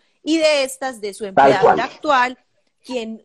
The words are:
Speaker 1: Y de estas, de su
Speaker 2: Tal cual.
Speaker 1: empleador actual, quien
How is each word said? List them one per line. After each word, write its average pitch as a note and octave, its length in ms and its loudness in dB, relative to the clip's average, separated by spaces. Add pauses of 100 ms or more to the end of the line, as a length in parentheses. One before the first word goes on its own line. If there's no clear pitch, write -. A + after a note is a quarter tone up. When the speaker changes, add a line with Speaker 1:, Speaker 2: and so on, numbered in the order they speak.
(240)
Speaker 1:
Y D#4+ 160 0
de D4+ 240 2
estas, C4 360 -10
de G3+ 140 -10
su - 100 -14
Speaker 2:
Tal G3 100 -10
cual. C#4 180 6
Speaker 1:
empleador - 300 2
actual, B3+ 560 -2 (480)
quien A3+ 400 -10